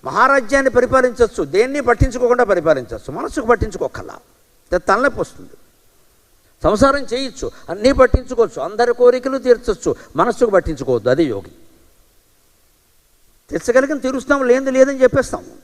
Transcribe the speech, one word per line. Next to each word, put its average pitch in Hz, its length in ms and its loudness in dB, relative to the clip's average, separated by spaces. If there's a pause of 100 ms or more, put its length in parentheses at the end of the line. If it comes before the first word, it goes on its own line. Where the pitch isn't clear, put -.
మహారాజ్యాన్ని 269 640 0
పరిపాలించవచ్చు, 247 720 0
దేన్ని 233 380 -2
పట్టించుకోకుండా 247 640 0
పరిపాలించవచ్చు, 147 680 -2
మనసుకు 254 320 -8
పట్టించుకోకల్లా. 202 720 -4 (560)
తే-, 180 80 -2
తలనొప్పి 226 400 0
వస్తుంది. 92 300 -12 (1120)
సంసారం 240 360 2
చేయొచ్చు, 247 520 -8 (180)
అన్నీ 208 220 2
పట్టించుకోవచ్చు, 247 720 2
అందరి 220 320 0
కోరికలు 247 440 2
తీర్చొచ్చు, 226 580 0 (200)
మనస్సుకు 233 340 0
పట్టించుకోవద్దు, 135 600 0
అది 147 140 2
యోగి. 107 280 -6 (2000)
తీర్చగలిగిన 269 480 0
తీరుస్తాం, 254 500 -2
లేనిది 262 240 2
లేదని 262 300 4
చెప్పేస్తాం. 254 420 0 (200)